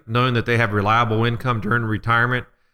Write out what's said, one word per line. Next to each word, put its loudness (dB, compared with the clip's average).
knowing 0
that 0
they 0
have 0
reliable 2
income -2
during 0
retirement, -2